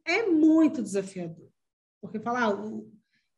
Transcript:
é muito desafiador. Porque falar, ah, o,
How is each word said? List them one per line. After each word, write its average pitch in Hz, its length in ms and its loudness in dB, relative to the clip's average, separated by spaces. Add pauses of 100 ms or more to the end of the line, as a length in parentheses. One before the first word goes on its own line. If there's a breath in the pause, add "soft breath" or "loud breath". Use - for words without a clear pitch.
é 381 200 0
muito 311 560 4
desafiador. 190 680 -8 (520)
Porque 214 200 -10
falar, 240 240 -4
ah, 208 100 0
o, 214 380 -12 (460)